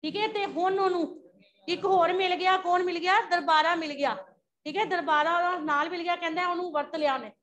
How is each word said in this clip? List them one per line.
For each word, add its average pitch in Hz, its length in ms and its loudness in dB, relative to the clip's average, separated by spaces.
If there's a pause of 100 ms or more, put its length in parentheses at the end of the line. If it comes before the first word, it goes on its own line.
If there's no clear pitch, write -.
ਠੀਕ 311 140 -6
ਹੈ, 427 120 0
ਤੇ 415 180 -4
ਹੁਣ 349 320 0
ਉਹਨੂੰ 359 460 0 (440)
ਇੱਕ 349 160 -4
ਹੋਰ 359 280 4
ਮਿਲ 370 220 2
ਗਿਆ। 370 220 2
ਕੌਣ 359 260 2
ਮਿਲ 359 160 -2
ਗਿਆ? 370 220 2
ਦਰਬਾਰਾ 330 540 2
ਮਿਲ 320 180 -6
ਗਿਆ। 269 220 -2 (500)
ਠੀਕ 302 120 -6
ਹੈ, 415 80 2
ਦਰਬਾਰਾ 320 520 2
ਉਹਦਾ 359 220 0
ਨਾਲ 302 320 0
ਮਿਲ 349 120 -6
ਗਿਆ, 349 140 -2
ਕਹਿੰਦਾ 339 320 -2
ਉਹਨੂੰ 349 240 -4
ਵਰਤ 294 240 -4
ਲਿਆ 294 180 0
ਉਹਨੇ। 233 160 -8 (120)